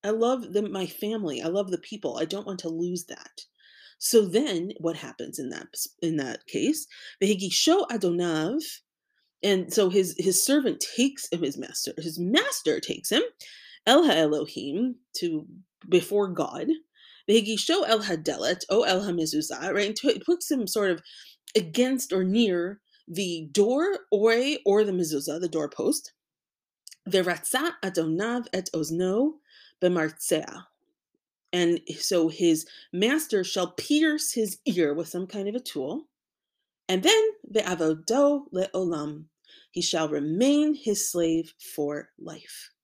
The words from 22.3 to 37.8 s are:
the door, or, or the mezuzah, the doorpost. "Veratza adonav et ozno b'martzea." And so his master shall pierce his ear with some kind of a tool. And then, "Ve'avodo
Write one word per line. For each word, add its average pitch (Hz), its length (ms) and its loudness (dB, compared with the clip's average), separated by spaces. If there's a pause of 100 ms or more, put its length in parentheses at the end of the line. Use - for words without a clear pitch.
the 170 440 -4
door, 277 460 2 (120)
or, 214 220 4 (320)
or 202 180 6
the 202 80 0
mezuzah, 156 480 -2
the 180 80 -4
doorpost. 160 640 -2 (960)
"Veratza 185 720 0
adonav 190 680 -2
et 185 220 -4
ozno 185 600 0 (460)
b'martzea." 170 840 0 (880)
And 170 260 2 (180)
so 170 300 2
his 160 380 2 (260)
master 214 540 0
shall 180 260 -2
pierce 302 640 0
his 214 320 -2
ear 170 280 2
with 165 140 -4
some 180 180 -6
kind 196 220 -6
of 208 80 -6
a 247 60 -4
tool. 170 480 -6 (800)
And 190 120 0
then, 440 280 4 (200)
"Ve'avodo 202 1040 2